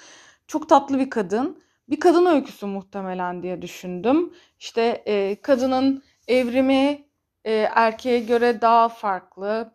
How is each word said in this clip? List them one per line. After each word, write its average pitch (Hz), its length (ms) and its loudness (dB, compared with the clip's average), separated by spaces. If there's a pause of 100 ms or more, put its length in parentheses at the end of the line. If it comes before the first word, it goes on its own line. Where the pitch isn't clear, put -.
(480)
Çok 311 220 -6
tatlı 269 300 2
bir 262 100 -4
kadın. 226 520 -6 (280)
Bir 294 100 -4
kadın 349 260 4
öyküsü 285 400 0
muhtemelen 185 800 -8
diye 180 180 -8
düşündüm. 185 720 -4 (260)
İşte, 233 460 -4
e, 202 360 -2
kadının 262 600 0 (240)
evrimi, 262 800 2 (400)
e, 220 80 -2 (220)
erkeğe 226 440 0
göre 233 420 0
daha 233 280 4
farklı. 214 840 -6